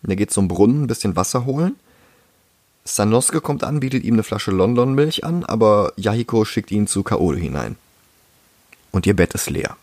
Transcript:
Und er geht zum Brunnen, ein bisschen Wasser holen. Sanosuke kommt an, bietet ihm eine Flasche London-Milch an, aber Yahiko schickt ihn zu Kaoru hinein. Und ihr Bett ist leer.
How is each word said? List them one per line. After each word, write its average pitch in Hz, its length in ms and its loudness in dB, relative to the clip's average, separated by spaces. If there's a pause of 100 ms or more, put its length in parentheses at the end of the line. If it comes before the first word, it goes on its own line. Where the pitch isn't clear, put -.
Und - 80 -8
er 95 60 2
geht 101 160 -2
zum 98 160 2
Brunnen, 107 360 4
ein 131 40 -2
bisschen 104 280 -2
Wasser 120 300 -2
holen. 156 300 -2 (1120)
Sanosuke 117 540 0
kommt - 220 -4
an, 147 180 -2
bietet 131 220 -2
ihm 117 120 2
eine 110 80 2
Flasche 107 280 -4
London-Milch 123 760 2
an, 170 180 -2
aber 107 540 4
Yahiko 110 480 0
schickt - 260 -4
ihn 104 160 0
zu 98 160 -2
Kaoru 87 320 0
hinein. 67 400 -6 (1160)
Und 92 140 0
ihr 101 100 4
Bett 101 180 2
ist - 160 -6
leer. - 340 -6